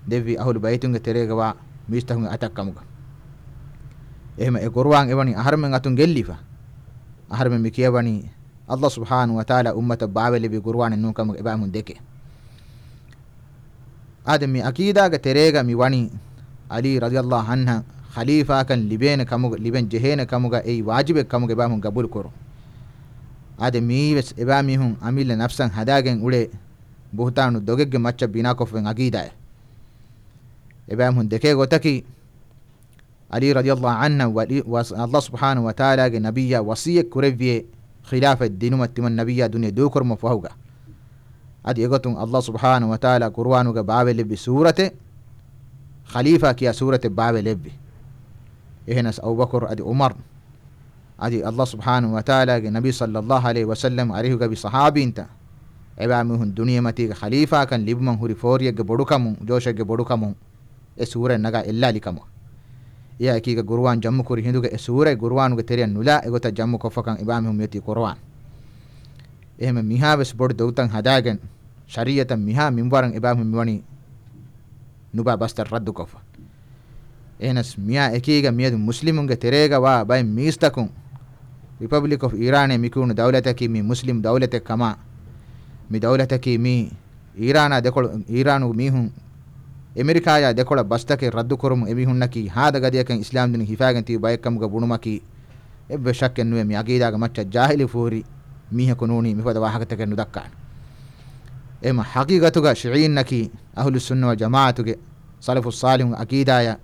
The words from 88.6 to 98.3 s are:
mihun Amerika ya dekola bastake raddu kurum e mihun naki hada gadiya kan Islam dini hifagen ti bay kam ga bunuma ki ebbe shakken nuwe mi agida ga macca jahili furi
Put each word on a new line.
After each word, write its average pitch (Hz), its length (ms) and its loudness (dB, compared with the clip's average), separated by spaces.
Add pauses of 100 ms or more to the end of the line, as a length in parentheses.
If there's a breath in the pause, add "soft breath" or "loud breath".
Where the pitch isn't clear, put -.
mihun 127 400 0 (880)
Amerika 160 400 4
ya 131 140 4
dekola 127 300 2
bastake 120 460 0
raddu 120 280 -2
kurum 127 300 0
e 113 80 -2
mihun 127 200 2
naki 123 320 -2
hada 135 320 2
gadiya 127 240 2
kan 120 160 -2
Islam 123 320 0
dini 117 140 0
hifagen 117 400 0
ti 117 120 -2
bay 113 200 0
kam 117 220 -2
ga 110 80 -2
bunuma 117 320 -2
ki 107 220 -6 (680 soft breath)
ebbe 127 240 -2
shakken 123 340 0
nuwe 113 160 0
mi 104 120 0
agida 117 360 0
ga 107 60 -4
macca 113 260 -4
jahili 131 440 2
furi 117 360 -2 (480)